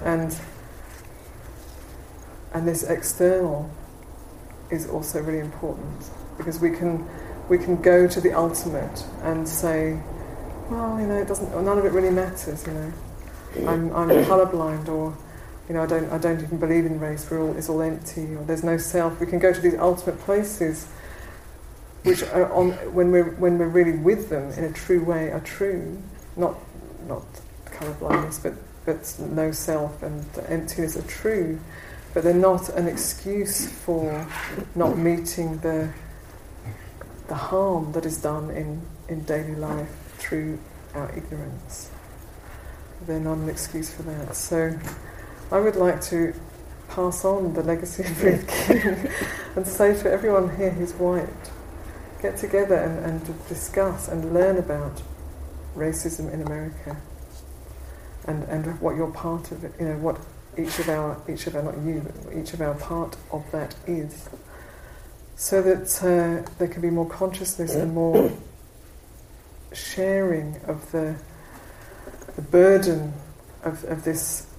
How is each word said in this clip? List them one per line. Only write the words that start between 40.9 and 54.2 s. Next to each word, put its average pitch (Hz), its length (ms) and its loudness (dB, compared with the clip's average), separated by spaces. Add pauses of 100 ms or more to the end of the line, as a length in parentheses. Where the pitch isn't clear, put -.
our 143 220 -6
ignorance. 147 760 -10 (1160)
They're 160 140 -2
not 156 180 -2
an 156 120 -2
excuse 156 440 -6
for 160 100 -10
that. 151 320 -8
So 165 440 0 (720)
I 190 80 6
would 208 160 4
like 180 280 4
to 165 300 2 (540)
pass 180 380 -2
on 190 280 2
the 165 100 0
legacy 170 400 -2
of 165 200 -2
Ruth 180 240 6
King - 640 4 (220)
<laughs> - 220 -8
and 190 120 0
say 202 340 6
to 202 80 4
everyone 190 460 4
here 190 140 2
who's 175 240 -2
white, 180 340 2 (960)
get 196 160 -2
together 196 380 4
and, 165 300 0
and 160 200 -2
to 165 80 -6 (200)
discuss - 540 0
and 165 260 -2